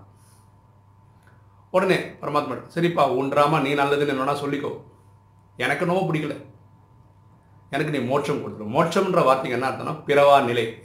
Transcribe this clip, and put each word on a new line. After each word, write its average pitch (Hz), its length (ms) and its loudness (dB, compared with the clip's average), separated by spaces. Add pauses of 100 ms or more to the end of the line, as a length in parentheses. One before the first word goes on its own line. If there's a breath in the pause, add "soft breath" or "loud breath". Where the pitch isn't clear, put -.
(1700 soft breath)
உடனே 185 260 2 (200)
பரமாத்மா, 143 400 -4 (160)
"சரிப்பா, 170 400 2
உன் 135 200 -2
டிராமா 151 240 4
நீ 139 140 -2
நல்லதுன்னு 143 420 0
என்ன 131 80 -2
வேணா 143 140 -2
சொல்லிக்கோ, 139 380 -6 (840)
எனக்கு 143 280 -2
என்னவோ 180 200 0
பிடிக்கல, - 320 -4 (1300 soft breath)
எனக்கு 151 280 -4
நீ 127 80 -2
மோட்சம் 135 380 -2
கொடுத்துரு." 107 320 -10
மோட்சம்ன்ற 170 480 2
வார்த்தைக்கு 131 360 2
என்ன 131 120 -2
அர்த்தம்னா, 127 340 -8
பிறவா 143 400 6
நிலை. 117 240 -2 (160)